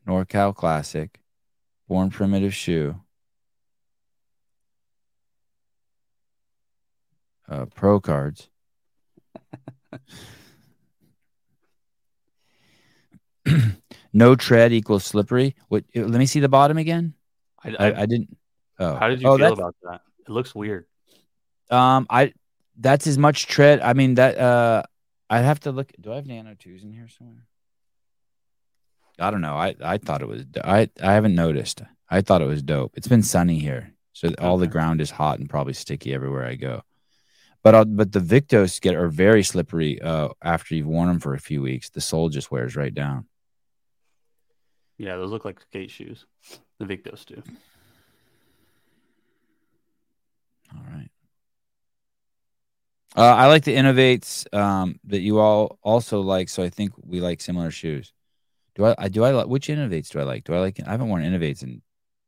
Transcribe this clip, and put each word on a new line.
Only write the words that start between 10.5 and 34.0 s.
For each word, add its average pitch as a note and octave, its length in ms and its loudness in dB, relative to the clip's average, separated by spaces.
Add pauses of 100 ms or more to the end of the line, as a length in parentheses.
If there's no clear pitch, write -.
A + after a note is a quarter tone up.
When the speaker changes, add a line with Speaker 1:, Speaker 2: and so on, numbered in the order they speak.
Speaker 1:
<clears throat> A#2 380 0 (320)
No A#2 220 8
tread A#2 380 4
equals G#2 300 0
slippery. B2 520 -2 (120)
What? G#2+ 160 -2 (120)
Uh, A#2+ 60 -4
let A2+ 160 0
me C3 80 4
see D3 140 0
the C#3 80 2
bottom C#3+ 280 4
again. E3 380 -4 (500)
Speaker 2:
I, - 60 -14
Speaker 1:
I, - 40 -10 (160)
Speaker 2:
I - 120 -4
Speaker 1:
I G#2+ 40 -2
didn't. A#2 300 -4 (420)
Oh. E2+ 180 -4
Speaker 2:
How A2 120 0
did B2+ 140 -2
you B2+ 60 2
Speaker 1:
Oh, C3+ 80 6
Speaker 2:
feel D3 120 4
Speaker 1:
that's G#2 120 -2
Speaker 2:
about F2 240 -8
that? F2 160 -16 (260)
It - 40 -14
looks B2 240 -6
weird. G#2 320 -8 (840)
Speaker 1:
Um, B2+ 400 2
I, C3 220 2 (460)
that's C3+ 280 2
as C#3+ 120 0
much D3 280 2
tread. C#3+ 340 6
I A#2+ 120 2
mean, C3 220 2
that, B2+ 240 4
uh, A#2+ 440 2 (480)
I'd A#2 140 2
have C#3+ 160 0
to C#3+ 120 -8
look. C3+ 280 -10
Do G#2+ 120 -12
I B2+ 40 -8
have C#3+ 100 -12
Nano A2 320 -18
twos F#2 240 -20
in G#2+ 100 -20
here A#2 160 -20
somewhere? A#2+ 380 -20 (1700)
I F#2 120 -2
don't G#2 100 -4
know. D2 160 -6
I, E2+ 260 -4
I F2 160 -4
thought C#2 240 -8
it A#1+ 60 -12
was, A1+ 160 -12
d-, - 200 -12
I, G2 240 2 (140)
I F#2+ 100 2
haven't G#2+ 220 4
noticed. E2 480 -2 (280)
I F#2 120 0
thought F#2 200 4
it C#2 40 -2
was D2 160 -4
dope. C#2 340 -4
It's - 120 -12
been A#2 140 4
sunny F2 360 0
here, C#2 340 -8 (200)